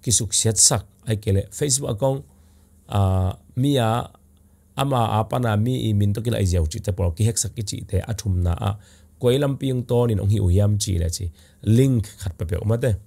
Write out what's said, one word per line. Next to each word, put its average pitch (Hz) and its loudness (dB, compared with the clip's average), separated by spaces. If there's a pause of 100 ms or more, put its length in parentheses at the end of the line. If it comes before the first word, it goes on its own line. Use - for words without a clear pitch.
ki - -2
suk 104 0
siat 113 0
sak - 2 (240)
ai 113 0
ke 104 -2
le. 98 2 (100)
Facebook 139 -2
account 135 0 (680)
a 101 0 (560)
mi 139 2
a 117 0 (720)
ama 135 0 (180)
apa 110 -2
na 117 0
mi 120 0 (120)
i 107 2
min 101 2
to 117 -2
ki 117 -2
la 113 0
i 92 2
jiao 87 2
chi - -8
te - -4
por 87 -2
ki 104 -2
hek 113 0
sak - -4
ki 110 -8
chi - -8 (120)
te 95 0 (140)
athum 92 -2
na 87 2
a. 101 -2 (480)
Koi 123 2
lam 139 0
piang 127 -2
to 120 2
nin 107 2
ong 98 0
hi 107 2
u 98 2
hiam 104 4
chi 92 -2
le 82 -2
chi. 92 -8 (460)
Link 127 4 (160)
khat 90 -8
pe - -6
pe 87 -2 (100)
ma 113 0
te. 123 0 (160)